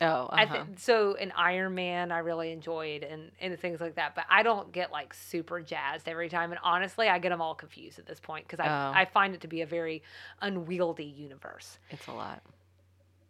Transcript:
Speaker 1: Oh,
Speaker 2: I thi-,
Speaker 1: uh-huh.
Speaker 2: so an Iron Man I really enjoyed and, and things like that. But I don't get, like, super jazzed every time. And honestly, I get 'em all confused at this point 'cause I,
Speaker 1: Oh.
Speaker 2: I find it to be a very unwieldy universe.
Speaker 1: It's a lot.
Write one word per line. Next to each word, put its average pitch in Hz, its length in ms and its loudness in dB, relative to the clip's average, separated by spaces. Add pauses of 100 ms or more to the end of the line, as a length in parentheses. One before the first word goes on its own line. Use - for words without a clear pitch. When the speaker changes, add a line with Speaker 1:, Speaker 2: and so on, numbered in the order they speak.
Speaker 1:
Oh, 156 280 4
Speaker 2:
I 214 160 6
thi-, 147 120 0
Speaker 1:
uh-huh. 151 80 -4 (100)
Speaker 2:
so 214 400 4
an 190 220 -4
Iron 185 360 2
Man 175 380 -2
I 170 60 0
really 165 340 -2
enjoyed 156 520 -6
and, 156 360 -12
and 185 180 -6
things 175 220 -4
like 165 160 -6
that. 147 180 -2
But 165 160 -4
I 196 140 8
don't 214 300 0
get, 175 180 -4
like, - 220 -8
super 170 480 -6
jazzed 156 480 -6
every 165 180 -4
time. 170 240 -2
And 175 100 -8
honestly, 185 460 2
I 180 100 6
get 180 140 0
'em 170 100 0
all 160 140 -4
confused - 420 -18
at 170 80 -20
this 156 140 -14
point 156 300 -12
'cause 170 100 -6
I, 156 80 4
Speaker 1:
Oh. 143 260 2
Speaker 2:
I 185 120 8
find 196 280 4
it 170 80 -10
to 165 60 -10
be 165 140 -4
a 165 40 -4
very 160 380 -4 (380)
unwieldy 175 640 -2
universe. 143 760 -16 (120)
Speaker 1:
It's - 160 -14
a 135 40 -10
lot. 110 300 -10 (880)